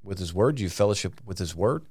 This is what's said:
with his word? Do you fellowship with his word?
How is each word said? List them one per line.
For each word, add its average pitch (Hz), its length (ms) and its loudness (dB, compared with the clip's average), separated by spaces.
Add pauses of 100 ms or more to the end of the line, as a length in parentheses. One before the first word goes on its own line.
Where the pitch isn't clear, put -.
with 95 160 -6
his 87 140 -6
word? 120 240 4
Do 120 60 -2
you 90 80 0
fellowship 101 540 0
with 92 140 -10
his 82 160 -4
word? 117 360 0